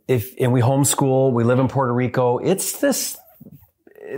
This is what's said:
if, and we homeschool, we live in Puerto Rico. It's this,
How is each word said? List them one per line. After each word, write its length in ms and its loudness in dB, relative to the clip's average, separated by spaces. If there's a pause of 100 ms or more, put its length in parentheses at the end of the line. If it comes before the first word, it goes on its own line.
if, 320 -2
and 140 0
we 80 2
homeschool, 720 2
we 120 2
live 140 2
in 100 2
Puerto 260 -2
Rico. 440 0
It's 400 -4
this, 380 -2 (1000)